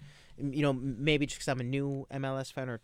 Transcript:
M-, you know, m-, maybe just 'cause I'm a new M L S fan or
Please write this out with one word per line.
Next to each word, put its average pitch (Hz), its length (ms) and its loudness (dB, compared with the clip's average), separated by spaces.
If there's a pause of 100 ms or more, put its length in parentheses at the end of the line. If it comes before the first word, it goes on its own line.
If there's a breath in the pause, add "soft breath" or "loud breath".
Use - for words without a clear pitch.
(380 soft breath)
M-, 139 160 -2
you 147 100 4
know, 143 80 6
m-, 131 280 -2
maybe 147 280 4
just - 120 -8
'cause - 80 -4
I'm 131 140 2
a - 20 -2
new 139 480 -2
M 135 140 -4
L 135 120 -2
S 131 140 -6
fan 131 160 -6
or 120 160 -6